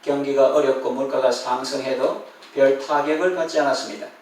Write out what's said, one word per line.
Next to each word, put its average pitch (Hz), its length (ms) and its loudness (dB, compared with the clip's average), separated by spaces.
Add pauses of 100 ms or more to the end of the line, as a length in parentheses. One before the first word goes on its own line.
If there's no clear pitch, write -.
경기가 139 540 2
어렵고 131 380 2
물가가 135 380 0
상승해도 135 920 -4 (300)
별 135 240 4
타격을 156 560 0
받지 160 260 -2
않았습니다. 131 460 -2 (160)